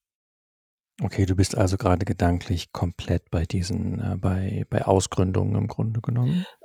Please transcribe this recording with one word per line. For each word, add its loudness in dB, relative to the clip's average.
Okay, 2
du 2
bist 2
also 2
gerade 2
gedanklich 0
komplett -4
bei 0
diesen, -2
äh, -4
bei, -2
bei 0
Ausgründungen 2
im 0
Grunde -4
genommen? 0